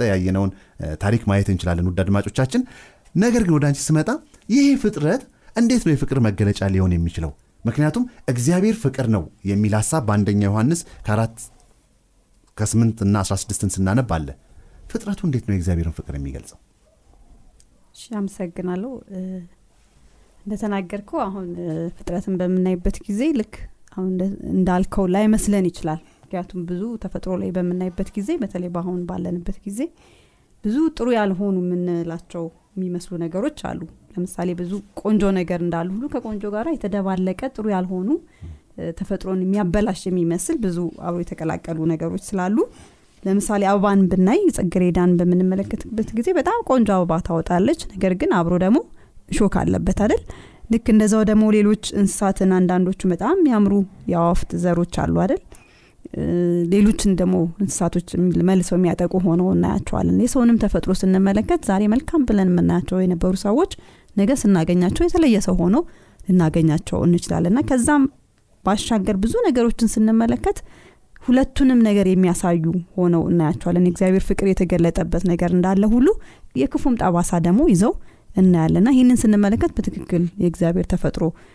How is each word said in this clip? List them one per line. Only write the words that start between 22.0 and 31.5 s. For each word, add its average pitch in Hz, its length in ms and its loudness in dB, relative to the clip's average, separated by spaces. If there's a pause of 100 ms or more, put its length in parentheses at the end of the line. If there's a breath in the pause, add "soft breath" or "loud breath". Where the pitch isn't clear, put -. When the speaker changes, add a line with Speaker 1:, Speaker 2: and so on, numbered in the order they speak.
Speaker 2:
በምናይበት 185 640 0
ጊዜ 202 200 -6 (120)
ልክ 220 220 -4 (340)
አሁን 185 200 -6
እንደ-፣ 185 220 -2 (180)
እንዳልከው 185 600 0
ላይመስለን 202 580 2
ይችላል። 165 340 -6 (180 soft breath)
ምክንያቱም 180 460 -10
ብዙ 175 180 -6 (160)
ተፈጥሮ 185 380 -8
ላይ 190 160 -4
በምናይበት 180 600 -4
ጊዜ፣ 208 260 -6
በተለይ 180 320 -6
በአሁን 180 340 -6
ባለንበት 180 580 -6
ጊዜ 202 180 -10 (840 soft breath)
ብዙ 214 120 -2 (140)
ጥሩ 240 220 -4
ያልሆኑ 196 480 0